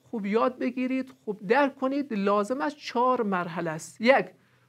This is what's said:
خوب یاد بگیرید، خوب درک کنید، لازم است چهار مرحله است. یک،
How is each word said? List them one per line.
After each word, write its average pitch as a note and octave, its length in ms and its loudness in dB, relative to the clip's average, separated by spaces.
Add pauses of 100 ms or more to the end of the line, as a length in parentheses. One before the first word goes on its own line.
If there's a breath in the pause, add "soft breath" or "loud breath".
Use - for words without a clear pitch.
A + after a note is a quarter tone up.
خوب G#3+ 160 -6
یاد A#3+ 340 2
بگیرید، B3+ 540 -4 (120)
خوب G3+ 220 -8
درک C4+ 280 4
کنید، C#4 380 -2
لازم G#3 480 0
است D4 160 -4
چهار B3 460 0
مرحله F3 460 -2
است. - 320 -10
یک، A#3 240 4 (440 soft breath)